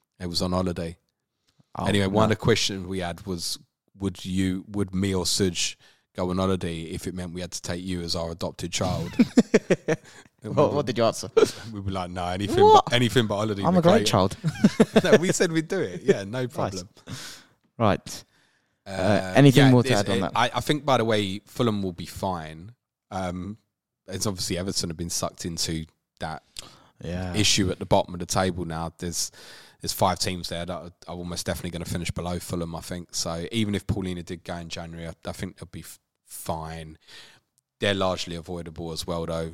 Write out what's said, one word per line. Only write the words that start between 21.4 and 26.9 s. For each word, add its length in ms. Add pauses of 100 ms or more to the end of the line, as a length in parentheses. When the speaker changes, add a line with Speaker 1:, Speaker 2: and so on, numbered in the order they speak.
Speaker 1:
Fulham 340
will 120
be 140
fine. 640 (400)
Um, 440 (520)
it's 180
obviously 320
Everton 320
have 60
been 140
sucked 340
into 400 (340)
that 240 (580)